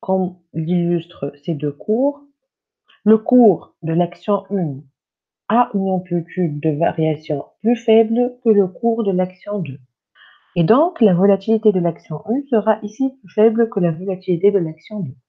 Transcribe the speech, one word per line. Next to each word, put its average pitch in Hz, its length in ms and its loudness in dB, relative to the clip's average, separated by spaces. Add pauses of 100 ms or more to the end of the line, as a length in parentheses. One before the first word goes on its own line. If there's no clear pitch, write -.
Comme 185 380 -4 (160)
l'illustrent 170 760 -2 (120)
ces 170 80 -4
deux 147 180 -4
cours, 262 540 -2 (800)
le 214 140 6
cours 220 640 2
de 160 100 -4
l'action 175 560 -2
une 156 340 -6 (680)
a 233 240 2
une 190 160 -2
amplitude 175 720 -4
de 160 100 0
variation 156 760 -2 (160)
plus 233 160 0
faible 226 680 2
que 240 60 0
le 202 180 4
cours 226 380 -2
de 196 80 -2
l'action 185 460 -6
deux. 131 220 -10 (760)
Et 170 80 2
donc, 269 380 2
la 202 100 6
volatilité 202 600 2
de 185 80 0
l'action 165 500 -6
une 277 160 -2
sera 214 340 0
ici 262 400 -6
plus 175 140 -20
faible 220 340 2
que 214 120 -4
la 175 100 0
volatilité 185 600 -2
de 202 80 0
l'action 165 420 -8
deux. 139 160 -10 (120)